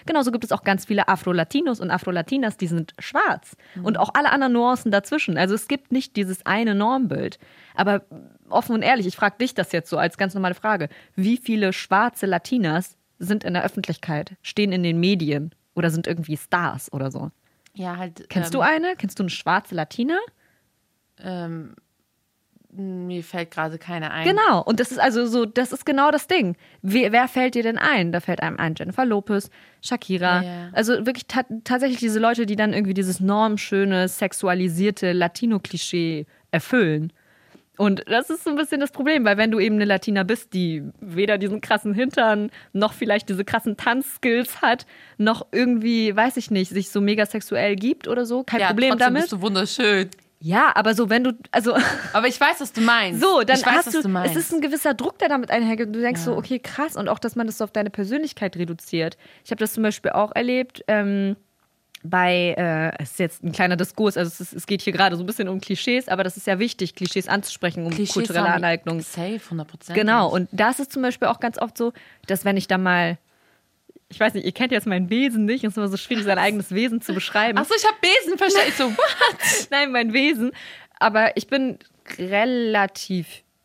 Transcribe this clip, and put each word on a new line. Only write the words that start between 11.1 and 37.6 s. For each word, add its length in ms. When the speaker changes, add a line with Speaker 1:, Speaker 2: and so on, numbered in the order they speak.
Speaker 1:
Wie 220
viele 340
schwarze 540
Latinas 680
sind 240
in 120
der 100
Öffentlichkeit, 800
stehen 300
in 120
den 160
Medien 540
oder 160
sind 160
irgendwie 300
Stars 560
oder 180
so? 200
Speaker 2:
Ja, 200
halt, 340
Speaker 1:
Kennst 240
Speaker 2:
ähm, 40
Speaker 1:
du 20
eine? 340
Kennst 240
du 60
eine 60
schwarze 440
Latina? 420
Speaker 2:
Ähm, 540
mir 520
fällt 300
gerade 260
keine 320
ein. 180
Speaker 1:
Genau. 340
Und 180
das 100
ist 80
also 280
so, 180
das 280
ist 140
genau 240
das 160
Ding. 300
Wer, 300
wer 160
fällt 260
dir 80
denn 160
ein? 320
Da 100
fällt 220
einem 160
ein 180
Jennifer 280
Lopez, 460
Shakira. 600
Speaker 2:
Ja, 0
ja. 300
Speaker 1:
Also 340
wirklich 200
ta-, 200
tatsächlich 380
diese 180
Leute, 280
die 100
dann 160
irgendwie 220
dieses 260
normschöne, 880
sexualisierte 1040
Latino-Klischee 1120
erfüllen. 640